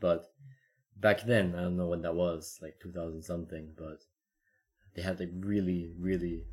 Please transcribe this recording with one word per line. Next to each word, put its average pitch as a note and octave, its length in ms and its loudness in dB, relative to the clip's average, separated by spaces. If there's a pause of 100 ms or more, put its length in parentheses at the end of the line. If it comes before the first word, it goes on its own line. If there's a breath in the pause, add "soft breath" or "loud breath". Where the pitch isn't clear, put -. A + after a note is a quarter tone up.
but E2+ 260 4 (720 soft breath)
back G#2 260 4
then, G#2 320 4
I F2 80 -2
don't F2+ 160 0
know F2+ 80 0
when E2+ 160 0
that E2+ 120 -2
was, E2+ 460 0
like, D#2 220 -12
two F2 100 -12
thousand E2 300 -6
something, D#2+ 560 -8
but D#2 240 -12 (920)
they F2 80 -8
had, F2+ 160 0
like, F2+ 160 -4
really, F2+ 640 2
really, F2 540 0